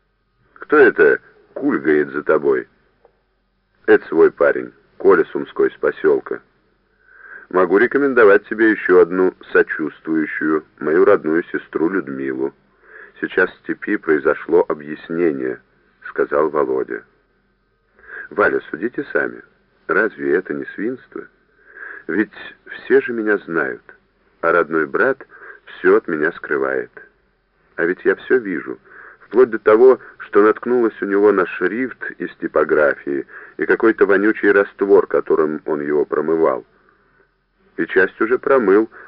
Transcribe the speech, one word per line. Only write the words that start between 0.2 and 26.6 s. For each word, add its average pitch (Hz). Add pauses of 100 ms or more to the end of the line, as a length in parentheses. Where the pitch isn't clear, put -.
«Кто -
это 85 (340)
кульгает 76
за 71
тобой?» 69 (1200)
«Это 107
свой 82
парень, 64 (260)
Коля 87
Сумской 67
с -
поселка. 71 (1080)
Могу 92
рекомендовать 120
тебе 110
еще 92
одну 92 (180)
сочувствующую, 78 (160)
мою 80
родную 85
сестру -
Людмилу. 67 (640)
Сейчас 92
в -
степи 95
произошло 76
объяснение», 76 (480)
сказал 71
Володя. 64 (1300)
«Валя, 76
судите 113
сами. 60 (460)
Разве 80
это 92
не 69 (100)
свинство? - (800)
Ведь 98 (360)
все -
же 127
меня 107
знают, 76 (560)
а 82
родной 80
брат 98 (380)
все 95
от -
меня 80
скрывает. 65 (840)